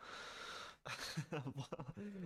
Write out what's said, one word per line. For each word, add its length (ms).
<laughs> 440
Boah, 640